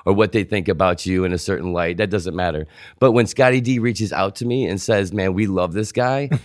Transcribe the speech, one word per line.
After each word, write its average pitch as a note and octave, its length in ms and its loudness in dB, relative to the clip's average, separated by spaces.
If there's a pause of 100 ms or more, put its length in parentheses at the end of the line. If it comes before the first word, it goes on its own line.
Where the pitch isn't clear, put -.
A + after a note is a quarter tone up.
or F#2+ 80 4
what G2+ 200 4
they G#2+ 120 2
think F#2+ 240 -2
about F2+ 380 0
you F#2 180 2
in F2+ 80 0
a F2+ 60 -2
certain F2+ 340 -4
light. F2 240 -2
That G2+ 140 -2
doesn't F2+ 260 -4
matter. D#2+ 300 -2 (340)
But B2+ 120 6
when A#2 140 4
Scotty B2+ 340 2
D B2 180 0
reaches A2 340 -2
out F#2+ 240 -2
to B2 100 -8
me A#2+ 200 -2
and F#2 140 -4
says, G2 320 0
"Man, F#2+ 220 0
we G#2 120 0
love F2+ 260 0
this G#2 200 -4
guy," C3 380 -2 (140)